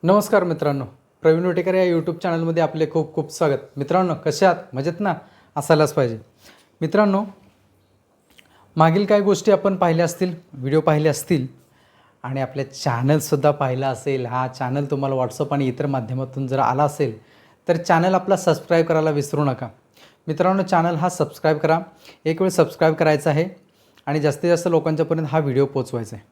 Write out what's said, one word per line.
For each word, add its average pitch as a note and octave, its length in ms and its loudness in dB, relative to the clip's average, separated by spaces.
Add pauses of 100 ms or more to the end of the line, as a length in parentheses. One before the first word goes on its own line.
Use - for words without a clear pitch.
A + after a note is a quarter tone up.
नमस्कार G3 420 2
मित्रांनो, D3 400 -2 (380)
प्रवीण D#3+ 220 4
वटेकर F3+ 300 0
या F3+ 220 2
YouTube E3 260 -4
चॅनलमध्ये E3 400 0
आपले D#3+ 280 0
खूप - 240 -2
खूप D3 180 -4
स्वागत. C#3 260 0 (180)
मित्रांनो, E3+ 380 0
कसे D#3 320 0
आहात? E3+ 280 0
मजेत C#3 260 -4
ना? G3 140 -2 (420)
असायलाच D3+ 360 2
पाहिजे. A#2 260 -2 (640)
मित्रांनो, G3 440 0 (1500)
मागील E3 300 4
काही G#3 140 4
गोष्टी G3 320 2
आपण F#3+ 240 2
पाहिल्या E3+ 280 2
असतील, E3+ 300 -4 (180)
व्हिडिओ C3+ 280 0
पाहिले D#3 280 2
असतील D3 380 -2 (760)
आणि C3+ 180 -8
आपल्या C3+ 320 -6
चॅनलसुद्धा C#3+ 760 0
पाहिला C3+ 380 -2
असेल, C3 380 -4
हा B2+ 220 -4
चॅनल C3 360 -4
तुम्हाला C3+ 320 -2
WhatsApp B2+ 360 -4
आणि C#3+ 140 0
इतर B2+ 200 -4
माध्यमातून C3 600 -6
जर C3+ 120 -2
आला B2+ 260 2
असेल, C#3 340 -2 (500)
तर E3+ 80 4
चॅनल E3+ 380 2
आपला F#3 220 2
सबस्क्राईब E3 500 2
करायला D#3+ 240 2
विसरू D3 340 -2
नका. B2 240 -4 (600)
मित्रांनो, F#3 340 2
चॅनल F3 320 2
हा D#3+ 140 0
सबस्क्राईब D#3 480 -2
करा, D#3+ 240 2 (440)
एक D#3+ 180 0
वेळ F#3+ 80 2
सबस्क्राईब E3 440 2
करायचा D3+ 360 2
आहे D#3+ 180 0 (580)
आणि D3 140 -2
जास्तीत D3+ 300 0
जास्त E3+ 200 2
लोकांच्यापर्यंत D#3+ 560 0
हा C#3+ 120 0
व्हिडिओ C#3 280 0
पोचवायचा A#2+ 500 -6
आहे. G#2 160 -20